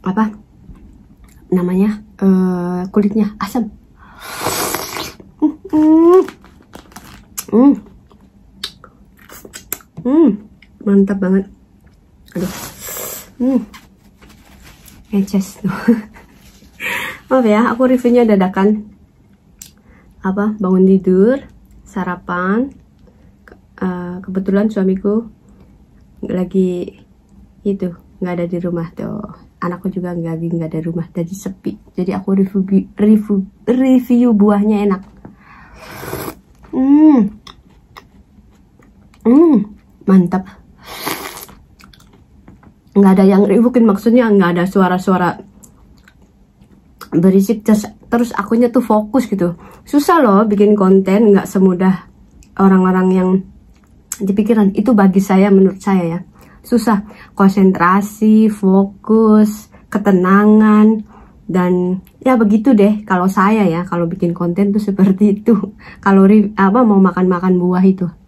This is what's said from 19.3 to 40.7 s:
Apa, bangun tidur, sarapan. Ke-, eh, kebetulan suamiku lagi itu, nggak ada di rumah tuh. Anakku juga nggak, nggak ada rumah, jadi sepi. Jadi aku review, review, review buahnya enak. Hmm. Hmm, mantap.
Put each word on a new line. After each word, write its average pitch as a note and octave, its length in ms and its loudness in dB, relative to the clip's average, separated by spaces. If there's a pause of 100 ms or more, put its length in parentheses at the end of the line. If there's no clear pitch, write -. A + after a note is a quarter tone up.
Apa, G3+ 400 -4
bangun F#3 240 2
tidur, F#3+ 560 2 (480)
sarapan. F#3 880 -6 (720)
Ke-, - 80 -20 (240)
eh, F3+ 400 -8
kebetulan F#3+ 480 -4
suamiku G3+ 640 -4 (960)
lagi F3+ 640 -4 (720)
itu, G3 240 -6 (320)
nggak F3+ 160 -8
ada F3 160 -6
di F3+ 80 -6
rumah E3+ 320 -8
tuh. - 320 -12 (400)
Anakku F3 240 -8
juga F3+ 240 -8
nggak, E3 320 -8
nggak E3 320 -6
ada D#3 80 -6
rumah, E3 240 -8
jadi E3+ 240 -8
sepi. G3 400 -12 (240)
Jadi F#3 160 -4
aku G3 240 -4
review, F#3+ 640 -2
review, G#3 480 2 (160)
review B3 720 2
buahnya G3+ 560 2
enak. F#3+ 100 -4 (1700)
Hmm. C#4 560 4 (1900)
Hmm, C4+ 480 2 (320)
mantap. F#3+ 480 0 (2500)